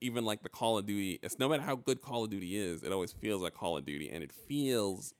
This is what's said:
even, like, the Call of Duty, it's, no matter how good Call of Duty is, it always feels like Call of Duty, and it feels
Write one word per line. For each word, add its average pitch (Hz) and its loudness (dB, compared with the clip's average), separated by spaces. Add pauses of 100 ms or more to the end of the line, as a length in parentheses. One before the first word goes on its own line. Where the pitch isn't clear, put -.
even, 120 0
like, 107 0
the 101 -8
Call 113 4
of 101 2
Duty, 101 0
it's, - -6
no 131 4
matter 156 4
how 139 0
good 127 0
Call 120 -2
of 110 -2
Duty 95 -2
is, 90 0
it 71 -2
always 92 0
feels 104 0
like 85 -2
Call 85 0
of 69 -4
Duty, 73 -4
and 80 -6
it - -12
feels 117 0